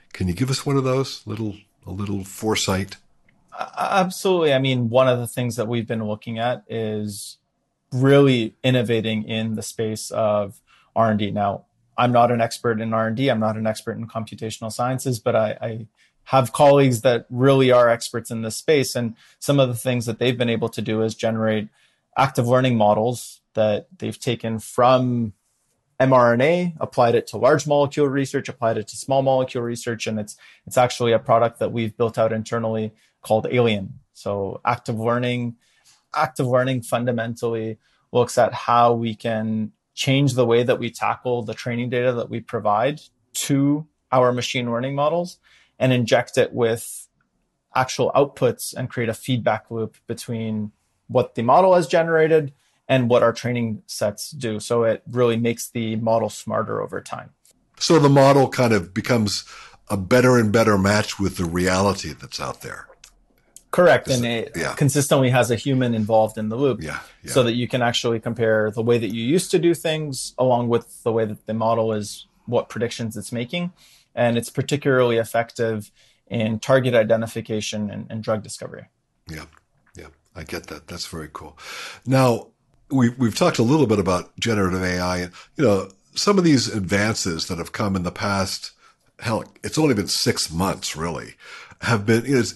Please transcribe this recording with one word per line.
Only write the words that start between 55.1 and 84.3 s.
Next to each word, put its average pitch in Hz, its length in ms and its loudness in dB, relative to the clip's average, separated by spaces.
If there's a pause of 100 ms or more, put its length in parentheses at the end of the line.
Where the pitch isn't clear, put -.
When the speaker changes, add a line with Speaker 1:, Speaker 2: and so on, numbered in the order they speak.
Speaker 2:
makes 117 320 -2
the 113 280 -4
model 113 320 0
smarter 110 520 -6
over 101 180 -8
time. - 300 -14 (480)
Speaker 1:
So 160 220 4
the 143 100 6
model 139 400 6
kind 120 240 2
of 92 200 0
becomes 110 520 0 (440)
a 104 80 -2
better 123 400 4
and 110 140 2
better 110 260 4
match 101 420 0
with 95 180 -2
the 92 80 -4
reality 92 680 0
that's - 260 -14
out 69 220 -10
there. - 260 -16 (840)
Speaker 2:
Correct. 160 360 4
Speaker 1:
Is 131 100 0
Speaker 2:
And 120 100 -2
Speaker 1:
it, 117 220 -4
Speaker 2:
it - 80 -12
Speaker 1:
yeah. - 180 -4
Speaker 2:
consistently 135 560 2
has 123 180 2
a 117 60 0
human 127 400 -2
involved 110 420 2
in 107 120 -6
the 110 60 -6
loop 123 280 -2
Speaker 1:
Yeah, 73 160 -10 (240)
yeah. - 80 -14
Speaker 2:
so 135 100 4
that 113 120 2
you 120 140 -2
can 123 140 -2
actually 117 380 0
compare 110 500 0
the 110 140 -4
way 120 160 2
that 110 80 -4
you 113 160 -6
used 160 260 0
to 190 80 2
do 170 160 2
things 156 640 -6
along 120 320 0
with - 320 -2
the 117 100 -2
way 113 140 0
that 104 220 -10
the 110 80 -4
model 113 360 0
is, 107 360 -8 (180)
what 120 240 -2
predictions 117 480 -6
it's - 140 -12
making. 175 420 -6 (400)
And 120 240 2
it's 117 140 -4
particularly 131 640 2
effective 113 720 -2 (380)
in 110 320 -4
target 127 340 2
identification 110 960 -2
and, 104 220 -12
and 110 120 -10
drug 107 200 -4
discovery. - 460 -16 (380)
Speaker 1:
Yeah, 78 180 -16 (500)
yeah, 80 120 -20 (280)
I 80 80 -14
get 82 240 -12
that. 76 200 -18
That's 87 200 -12
very 78 260 -12
cool. - 240 -18 (480)
Now, 123 440 2 (420)
we, 127 180 4
we've 123 240 0
talked 175 240 0
a 123 60 4
little 135 240 4
bit 107 100 2
about 90 420 -2